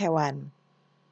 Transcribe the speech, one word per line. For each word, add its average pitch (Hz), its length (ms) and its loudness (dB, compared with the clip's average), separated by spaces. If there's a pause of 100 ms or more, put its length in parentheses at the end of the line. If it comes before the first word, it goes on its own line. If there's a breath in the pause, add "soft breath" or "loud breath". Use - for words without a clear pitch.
hewan. 147 480 0 (640)